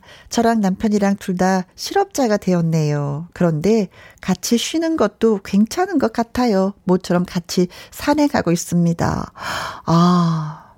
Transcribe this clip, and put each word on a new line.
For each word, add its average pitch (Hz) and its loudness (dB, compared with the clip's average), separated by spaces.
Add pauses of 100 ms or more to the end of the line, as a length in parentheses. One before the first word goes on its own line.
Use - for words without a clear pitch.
(280)
저랑 233 2
남편이랑 202 2
둘 - -6
다 185 2 (100)
실업자가 285 0
되었네요. 160 0
그런데 180 0 (320)
같이 - -2
쉬는 320 -2
것도 220 0
괜찮은 339 0
것 226 0
같아요. 214 0 (100)
모처럼 180 0
같이 - -2 (240)
산행하고 294 0
있습니다. - -2 (540)
아, 165 0